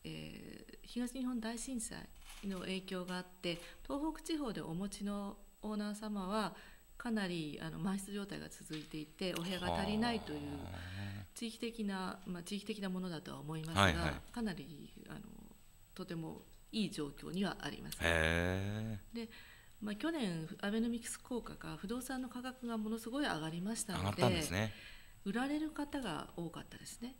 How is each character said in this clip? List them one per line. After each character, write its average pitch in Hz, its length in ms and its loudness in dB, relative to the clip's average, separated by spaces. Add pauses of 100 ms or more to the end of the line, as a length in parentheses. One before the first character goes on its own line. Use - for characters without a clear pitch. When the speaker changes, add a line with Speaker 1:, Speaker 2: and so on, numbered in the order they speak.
Speaker 1:
え - 640 -8
ー、 - 160 -16
東 247 300 -2
日 262 100 -2
本 247 160 0
大 226 180 -2
震 247 220 -2
災 - 300 -6 (340)
の 190 180 -2
影 190 200 0
響 185 240 -2
が 180 120 0
あ - 40 0
っ 180 40 -4
て、 - 340 -2 (240)
東 285 300 0
北 311 100 -8
地 330 140 2
方 277 140 2
で 160 100 -2
お 165 120 -2
持 196 160 0
ち 202 160 -4
の 202 320 -2 (240)
オ 214 120 -2
ー - 20 2
ナ 208 160 2
ー 208 40 -2
様 208 320 -2
は、 196 280 2 (460)
か 247 80 0
な 214 180 4
り、 160 320 0
あ 160 120 -2
の、 160 80 -6
満 190 180 4
室 196 140 -4
状 202 160 -2
態 151 120 -4
が 156 80 -6
続 156 300 -6
い 151 60 -4
て 156 160 -6
い 151 80 -4
て、 180 260 0
お - 80 0
部 175 80 0
屋 180 100 0
が 175 160 4
足 190 120 4
り 208 100 4
な 233 160 4
い 220 60 2
と - 140 -4
い - 20 0
う - 20 -2
Speaker 2:
は 143 340 -4
あ。 98 600 -4
Speaker 1:
地 - 140 -4
域 226 100 -6
的 226 260 -2
な、 190 440 0
ま 175 140 -2
あ、 - 20 -8
地 202 140 -2
域 190 100 -4
的 214 120 -2
な 196 100 0
も 185 100 0
の 185 100 -2
だ 156 120 -2
と - 100 -8
は 135 80 -6
思 151 180 -2
い 156 80 -2
ま 160 80 -2
す - 20 2
が、 98 60 8
Speaker 2:
は 98 80 12
い 78 60 6
は 76 140 4
い。 71 40 2 (180)
Speaker 1:
か 240 120 0
な 220 100 2
り、 143 400 -8 (160)
あ - 60 -6
の、 - 60 -8 (760)
と 185 100 -6
て 170 80 -4
も 165 300 -4 (280)
い 208 140 4
い 165 60 2
状 147 160 0
況 - 240 -8
に 185 120 2
は 180 160 2
あ - 120 -2
り - 100 -6
ま - 100 -6
す。 - 100 -6
Speaker 2:
へ 92 1000 6 (160)
ー。 - 0 -
Speaker 1:
で、 226 160 -4 (500)
ま 208 120 0
あ、 - 20 -2
去 294 160 2
年、 180 360 2 (140)
ア 202 80 2
ベ 220 100 4
ノ 233 100 4
ミ 233 100 0
ク 233 100 -8
ス - 80 -6
効 240 240 -2
果 - 140 -8
か、 160 260 -6
不 190 60 -6
動 240 140 -2
産 254 200 -2
の 254 80 -2
価 247 140 -6
格 254 240 -6
が 226 100 2
も 214 140 2
の 226 80 2
す 226 100 -4
ご 262 100 2
い 294 60 6
上 175 140 4
が 156 100 0
り 170 120 -2
ま 214 140 2
し - 80 0
た - 100 -2
の 82 40 2
で、 87 60 2
Speaker 2:
上 98 80 6
が - 0 -
っ - 60 2
た 147 100 10
ん 107 60 8
で 85 100 6
す - 80 2
ね。 107 200 4 (540)
Speaker 1:
売 202 80 0
ら 247 140 4
れ 294 120 2
る 302 120 0
方 285 300 -2
が 170 260 -2 (100)
多 170 140 -2
か - 80 -6
っ 143 100 -8
た - 80 -12
で 156 80 -12
す - 160 -10
ね。 254 180 -6